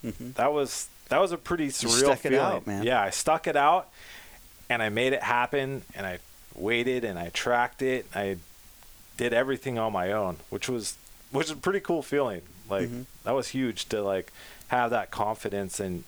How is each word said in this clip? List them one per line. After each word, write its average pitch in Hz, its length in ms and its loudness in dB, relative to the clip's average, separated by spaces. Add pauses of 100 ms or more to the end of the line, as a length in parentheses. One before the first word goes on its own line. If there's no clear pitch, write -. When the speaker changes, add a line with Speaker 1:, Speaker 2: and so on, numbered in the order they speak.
Speaker 1:
Mm-hmm. 120 280 -8
Speaker 2:
That 131 200 2
was, 143 360 -2 (200)
that 135 120 4
was 190 120 4
a 170 60 -4
pretty 170 280 -2
Speaker 1:
You 139 40 -2
Speaker 2:
surreal 120 280 2
Speaker 1:
stuck 135 260 4
it 147 60 2
Speaker 2:
feeling. 131 80 6
Speaker 1:
out, 175 280 0
man. 101 180 -4
Speaker 2:
Yeah, 120 160 4
I 98 100 2
stuck - 360 0
it 160 100 0
out, 156 320 4 (800)
and 117 140 2
I 107 60 2
made 120 240 2
it - 100 0
happen, 123 600 0 (120)
and 98 120 -8
I 90 120 -6 (380)
waited, 120 480 0
and 101 140 -4
I 87 120 -6
tracked 120 500 0
it. 131 340 -2
I 98 220 -2 (800)
did 120 160 0
everything 123 460 0
on 110 140 0
my 92 200 0
own, 95 260 -2 (120)
which - 180 -6
was, 120 280 -4 (340)
which 147 180 0
was 156 80 -8
a 135 40 -16
pretty 196 200 0
cool 170 220 -2
feeling. 123 400 0 (260)
Like, 98 200 0
Speaker 1:
Mm-hmm. 120 140 -8 (220)
Speaker 2:
that 117 80 0
was 131 160 0
huge 127 420 -2
to, 107 120 0
like, 98 300 -2 (360)
have 123 220 2
that 110 220 0
confidence 101 680 -4
in 92 280 -4